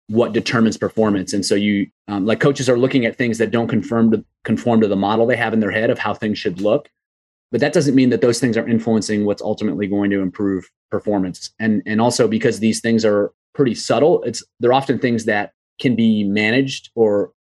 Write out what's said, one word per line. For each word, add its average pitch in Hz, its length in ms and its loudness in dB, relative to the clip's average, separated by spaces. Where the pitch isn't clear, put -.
what 110 240 0
determines 113 460 0
performance. 101 560 -2
And 101 120 -2
so - 100 -2
you, 101 320 0
um, 101 180 -4
like, 110 140 0
coaches 139 300 0
are 123 100 4
looking 131 260 2
at 110 120 -4
things 117 220 -2
that 113 120 -2
don't 117 160 0
conform 113 440 0
to, 107 120 -6
conform 113 340 0
to 107 80 4
the 101 80 0
model 104 320 0
they 123 80 2
have 113 180 -2
in 113 60 2
their 104 120 0
head 110 180 0
of 120 100 -2
how 107 140 -4
things 104 260 -4
should 92 220 -6
look. 107 280 -2
But - 100 -2
that 143 120 0
doesn't 143 220 2
mean 131 160 4
that 117 100 0
those 120 180 2
things 117 180 0
are 113 100 -2
influencing 110 580 0
what's 101 160 -2
ultimately 104 460 -4
going 101 240 -2
to 98 100 0
improve 95 480 -4
performance. 95 680 -4
And, 107 260 0
and 107 140 -2
also 120 280 2
because 107 320 -2
these 110 200 0
things 113 240 0
are 104 300 0
pretty 127 200 2
subtle, 120 480 2
it's, - 200 -8
they're 120 140 4
often 131 260 0
things 117 260 -2
that 104 280 -2
can 127 160 2
be 110 280 2
managed 110 720 0
or 104 360 2